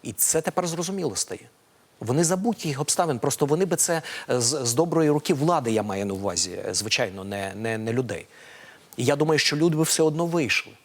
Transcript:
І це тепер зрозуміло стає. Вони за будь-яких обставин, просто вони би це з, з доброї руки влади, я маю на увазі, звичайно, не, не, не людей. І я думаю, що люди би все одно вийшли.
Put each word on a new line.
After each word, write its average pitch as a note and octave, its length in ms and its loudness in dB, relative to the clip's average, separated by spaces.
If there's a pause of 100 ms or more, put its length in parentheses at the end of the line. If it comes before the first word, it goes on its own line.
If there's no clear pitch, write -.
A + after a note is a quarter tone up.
І A#2 100 -8
це - 280 2
тепер F3+ 260 -2
зрозуміло E3 480 -4
стає. - 340 -8 (500)
Вони B2+ 240 2
за F3 140 2
будь-яких F3 440 -2
обставин, D3+ 380 0
просто C#3 260 0
вони D#3 200 2
би E3+ 100 0
це E3 260 0 (260)
з, B2 380 0
з A#2 80 0
доброї D#3+ 360 4
руки D3 240 2
влади, D3 380 2
я G#2+ 120 2
маю G2+ 220 -4
на G2 80 -2
увазі, F#2 580 -2
звичайно, G2 520 -2
не, G2 320 -6
не, A2+ 220 -4
не A2 160 -4
людей. A#2+ 340 -4 (680)
І B2 80 -2
я C#3 100 4
думаю, D#3 240 2
що - 160 0
люди D#3+ 220 2
би D#3+ 60 2
все D#3+ 200 2
одно D#3 220 2
вийшли. E3 480 -2 (120)